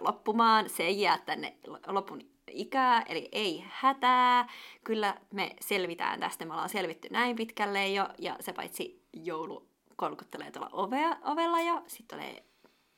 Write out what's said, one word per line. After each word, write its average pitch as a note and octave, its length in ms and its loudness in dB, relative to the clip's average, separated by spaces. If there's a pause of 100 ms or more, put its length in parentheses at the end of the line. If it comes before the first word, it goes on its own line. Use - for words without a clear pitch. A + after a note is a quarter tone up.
loppumaan. A3 680 6
Se - 140 -2
ei G3 180 2
jää E3+ 240 6
tänne - 320 -6 (100)
lo-, D#3 200 -12
lopun F#3+ 340 -2 (260)
ikää, A#3+ 540 2
eli - 300 -6
ei F#3 380 -2
hätää. B3 760 4 (360)
Kyllä G#3+ 320 0 (180)
me F#3+ 280 -4
selvitään F3+ 580 -2
tästä, E3+ 260 -4
me D#3+ 80 -8
ollaan E3 160 -2
selvitty F3+ 420 -4
näin A#3 240 2
pitkälle G3+ 520 -2
jo, G3 200 2 (120)
ja - 200 -6
se F3+ 140 -10
paitsi - 500 -10 (100)
joulu D#3+ 540 -8 (280)
kolkuttelee - 560 -6
tuolla - 220 -10
ovea-, C4 440 0 (140)
ovella E4 300 2
jo, E4+ 260 0
sit - 200 -16
tulee - 360 -12 (540)